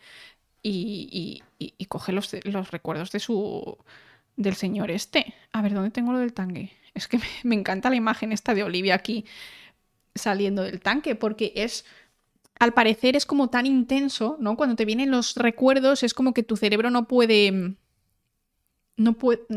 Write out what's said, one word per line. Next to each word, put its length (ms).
y, 500
y, 320
y, 120
y 80
coge 280
los, 220
los 260
recuerdos 400
de 80
su, 580
del 180
señor 360
este. 420
A 100
ver, 120
¿dónde 180
tengo 220
lo 60
del 140
tanque? 380
Es 140
que 100
<laughs> 20
me, 60
me 120
encanta 340
la 60
imagen 360
esta 220
de 100
Olivia 320
aquí 300
saliendo 500
del 160
tanque, 360
porque 400
es, 300
al 160
parecer 440
es 80
como 240
tan 160
intenso, 760
¿no? 160
Cuando 220
te 80
vienen 260
los 240
recuerdos, 680
es 100
como 200
que 100
tu 120
cerebro 340
no 180
puede, 680
no 220
pue-, 280